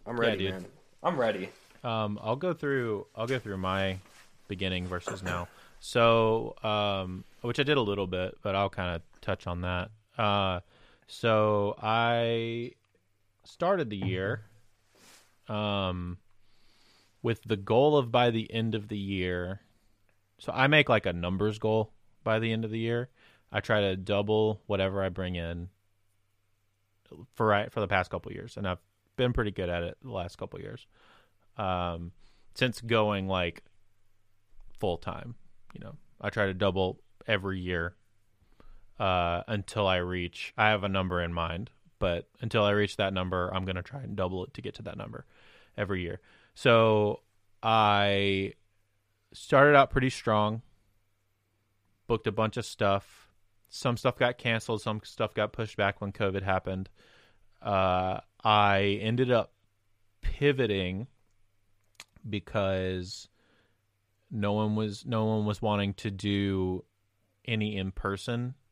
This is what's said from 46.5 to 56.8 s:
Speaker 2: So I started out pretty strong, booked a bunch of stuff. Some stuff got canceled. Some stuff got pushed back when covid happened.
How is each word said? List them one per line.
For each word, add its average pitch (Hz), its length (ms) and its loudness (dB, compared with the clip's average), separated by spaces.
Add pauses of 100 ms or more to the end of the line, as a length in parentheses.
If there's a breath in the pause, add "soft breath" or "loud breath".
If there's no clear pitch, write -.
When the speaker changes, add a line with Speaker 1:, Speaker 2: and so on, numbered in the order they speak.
Speaker 2:
So 110 680 6 (420)
I 101 880 4 (800)
started 143 420 6
out 139 140 8
pretty 131 220 2
strong, 107 500 0 (1500)
booked 117 200 -2
a 110 40 2
bunch 107 260 -2
of 117 80 -4
stuff. - 600 -2 (460)
Some 120 260 -2
stuff - 200 0
got 123 220 2
canceled. 113 420 -2
Some 107 220 -4
stuff - 320 -4
got 107 180 0
pushed - 240 -6
back 101 240 0
when 101 100 -6
covid 98 300 -2
happened. 95 480 -2 (720 soft breath)